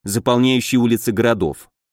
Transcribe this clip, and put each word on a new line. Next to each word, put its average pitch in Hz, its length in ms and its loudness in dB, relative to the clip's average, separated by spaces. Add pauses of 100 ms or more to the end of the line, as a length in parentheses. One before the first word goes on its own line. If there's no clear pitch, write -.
заполняющие 123 760 0
улицы 117 300 0
городов. 101 580 -2 (240)